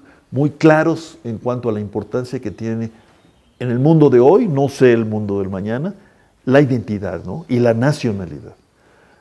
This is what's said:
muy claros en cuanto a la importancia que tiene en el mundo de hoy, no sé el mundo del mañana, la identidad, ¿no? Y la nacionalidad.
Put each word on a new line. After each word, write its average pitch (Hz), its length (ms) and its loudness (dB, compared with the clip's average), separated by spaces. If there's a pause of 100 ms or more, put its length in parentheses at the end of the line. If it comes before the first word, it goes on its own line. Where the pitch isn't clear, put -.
(300)
muy 139 220 -2
claros 156 720 2
en 113 160 -8
cuanto 123 300 -4
a - 20 0
la 104 80 -4
importancia 117 600 -8
que 107 120 -10
tiene 113 400 -8 (680)
en 123 120 -6
el 117 80 -2
mundo 151 320 4
de 120 80 6
hoy, 185 280 6
no 139 220 0
sé 127 240 4
el 117 120 2
mundo 107 340 -4
del 95 100 -4
mañana, 110 460 -6 (500)
la 131 160 4
identidad, 104 640 -4
¿no? 120 240 -12
Y 127 80 0
la 120 160 4
nacionalidad. 101 800 -4 (680)